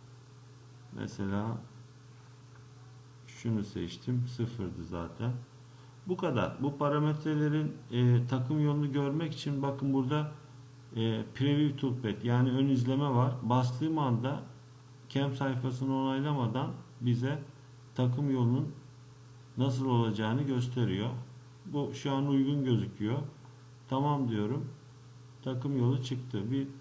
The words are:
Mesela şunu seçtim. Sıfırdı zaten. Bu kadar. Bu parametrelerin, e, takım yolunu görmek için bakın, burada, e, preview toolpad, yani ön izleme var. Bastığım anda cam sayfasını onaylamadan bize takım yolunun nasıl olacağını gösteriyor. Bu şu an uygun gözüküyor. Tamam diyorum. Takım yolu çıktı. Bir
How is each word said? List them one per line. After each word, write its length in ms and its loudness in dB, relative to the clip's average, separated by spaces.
Mesela 640 -4
şunu 360 -2
seçtim. 640 -4
Sıfırdı 560 -6
zaten. 480 -6
Bu 100 -2
kadar. 460 0
Bu 140 -2
parametrelerin, 960 2
e, 360 4
takım 380 2
yolunu 260 2
görmek 420 0
için 280 -2
bakın, 320 0
burada, 380 2
e, 280 2
preview 440 2
toolpad, 460 -2
yani 280 4
ön 160 4
izleme 420 2
var. 340 4
Bastığım 560 2
anda 440 0
cam 260 0
sayfasını 600 -2
onaylamadan 760 0
bize 420 0
takım 360 2
yolunun 400 2
nasıl 280 0
olacağını 580 2
gösteriyor. 640 0
Bu 280 -4
şu 180 -4
an 160 0
uygun 380 2
gözüküyor. 540 0
Tamam 420 0
diyorum. 400 -2
Takım 360 -2
yolu 260 4
çıktı. 480 -4
Bir 160 0